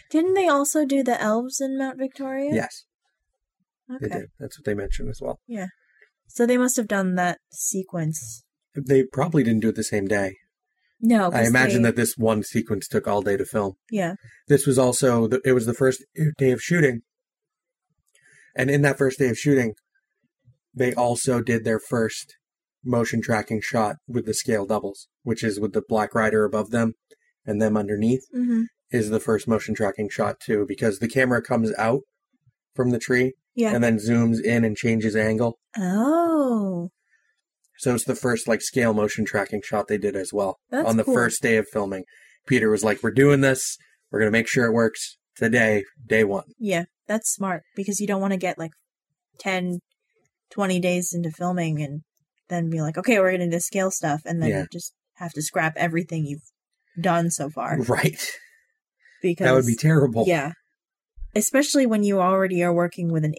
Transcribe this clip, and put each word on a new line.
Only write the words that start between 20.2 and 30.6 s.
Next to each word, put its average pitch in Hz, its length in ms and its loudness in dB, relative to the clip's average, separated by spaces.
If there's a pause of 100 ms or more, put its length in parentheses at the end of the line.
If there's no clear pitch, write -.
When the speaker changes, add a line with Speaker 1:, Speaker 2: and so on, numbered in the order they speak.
Speaker 2:
they 123 200 2
also 120 480 0
did 113 220 0
their 110 160 0
first - 560 -4 (480)
motion 117 380 0
tracking 110 400 -2
shot 110 360 -2 (100)
with 117 180 -4
the 110 80 -4
scale 104 320 -2
doubles, 101 420 -6 (160)
which 117 200 -4
is 104 160 -2
with 104 140 -4
the 107 140 0
Black 107 280 -2
Rider 107 300 2
above 104 260 -2
them 117 220 0 (520)
and 104 160 -2
them 107 160 2
underneath, 107 460 0 (120)
Speaker 1:
Mm-hmm. 240 280 0 (280)
Speaker 2:
is 110 180 0
the 110 100 0
first 110 280 -2
motion 110 280 0
tracking 104 340 -2
shot 104 300 -4
too, 104 280 0